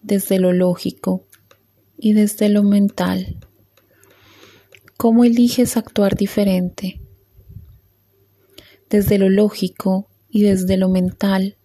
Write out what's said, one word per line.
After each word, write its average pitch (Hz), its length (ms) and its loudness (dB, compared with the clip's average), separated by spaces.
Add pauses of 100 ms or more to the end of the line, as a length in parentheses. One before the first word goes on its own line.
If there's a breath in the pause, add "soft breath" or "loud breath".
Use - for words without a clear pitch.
Desde 196 360 -2
lo 185 140 2
lógico 180 720 -2 (720)
y 214 160 0
desde 208 360 2
lo 208 140 2
mental. 196 760 0 (1600 soft breath)
¿Cómo 233 280 2
eliges 240 520 2
actuar 202 400 -2
diferente? 190 840 -2 (1900 soft breath)
Desde 208 280 2
lo 190 100 2
lógico 190 800 -2 (200)
y 208 140 0
desde 190 340 2
lo 185 120 0
mental 190 760 -2